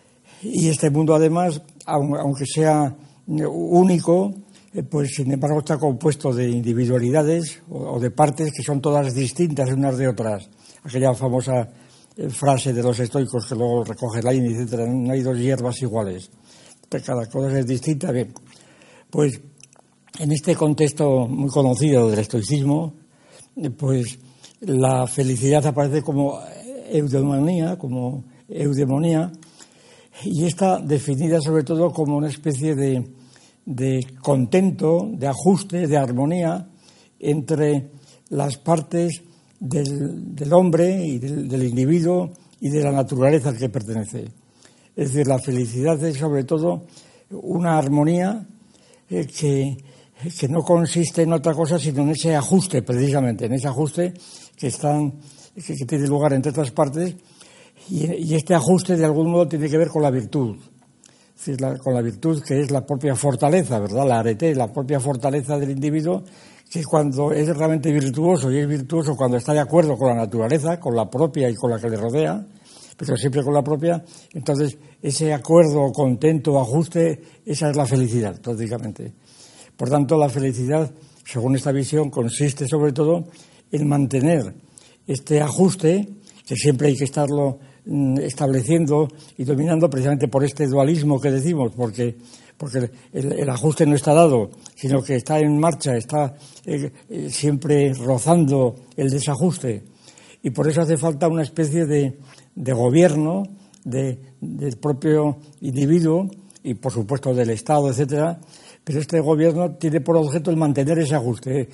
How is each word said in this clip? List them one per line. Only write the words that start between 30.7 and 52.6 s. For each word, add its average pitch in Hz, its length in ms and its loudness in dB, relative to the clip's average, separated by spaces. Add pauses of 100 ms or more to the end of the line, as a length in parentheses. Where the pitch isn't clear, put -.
definida 147 600 0
sobre 156 240 0
todo 165 280 0
como 147 260 -2
una 151 120 -2
especie 147 440 -2
de, 135 340 0 (560)
de 131 440 -2 (120)
contento, 160 920 2
de 139 140 -4
ajuste, 175 580 0
de 147 120 2
armonía 156 720 0 (520)
entre 147 720 0 (380)
las 143 280 -4
partes 170 640 -2 (380)
del, 143 720 -4
del 147 200 -2
hombre 180 520 4
y 135 140 -4
del, 143 280 -6
del 131 160 0
individuo 160 680 2 (280)
y 139 100 -4
de 151 140 0
la 143 80 0
naturaleza 139 580 2
al 117 80 -4
que 120 120 -2
pertenece. 110 560 -6 (720)
Es 139 180 -2
decir, 143 140 2
la 135 100 2
felicidad 127 640 -2
es 156 140 -2
sobre 143 260 -2
todo 160 420 -2 (440)
una 175 480 -2
armonía, 170 720 0 (640)
eh, 175 180 -4
que, 139 500 -2 (640)
que 139 80 0
no 156 160 0
consiste 170 580 2
en 165 120 2
otra 160 200 0
cosa 160 240 0
sino 143 240 -2
en 143 80 2
ese 160 260 0
ajuste, 147 460 2